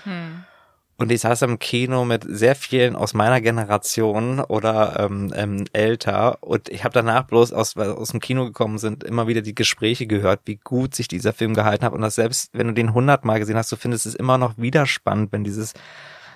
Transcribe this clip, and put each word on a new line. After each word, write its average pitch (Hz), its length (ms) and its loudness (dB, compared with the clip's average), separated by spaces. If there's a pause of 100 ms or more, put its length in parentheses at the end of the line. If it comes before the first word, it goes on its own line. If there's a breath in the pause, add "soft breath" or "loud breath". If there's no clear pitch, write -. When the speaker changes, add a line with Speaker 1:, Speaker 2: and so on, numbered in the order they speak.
Speaker 1:
Hm. 175 400 -12 (540 loud breath)
Speaker 2:
Und - 120 -2
ich 117 120 2
saß 120 200 2
im 120 160 0
Kino 127 460 -2
mit 117 240 0
sehr 110 260 4
vielen 123 400 2
aus - 180 -2
meiner 113 280 4
Generation 110 960 0
oder, 110 600 0
ähm, 101 340 -2
ähm, 101 380 -2
älter. 107 680 0
Und - 260 -4
ich - 160 -4
hab 131 80 0
danach 117 320 2
bloß 117 280 4
aus, - 240 -2
aus 104 340 -4
dem 113 100 -4
Kino 131 240 -2
gekommen 110 340 -4
sind, 107 240 -6
immer 117 240 -2
wieder 113 140 0
die 104 140 -6
Gespräche 113 520 0
gehört, 101 380 0
wie 107 180 -8
gut 131 320 -2
sich - 140 -6
dieser 95 240 -2
Film 110 220 -2
gehalten 107 300 2
hat. 117 80 0
Und 104 100 -4
dass 107 120 -2
selbst 117 380 -2
wenn 117 160 -2
du 110 60 -4
den 113 200 2
hundert 131 300 4
Mal 110 160 2
gesehen 107 160 -2
hast, 113 160 -2
du 117 40 -4
findest 120 300 -4
es - 80 -6
immer 127 240 2
noch 117 200 0
wieder 131 280 2
spannend, 104 460 -2
wenn 104 100 -2
dieses 104 320 -6 (600 loud breath)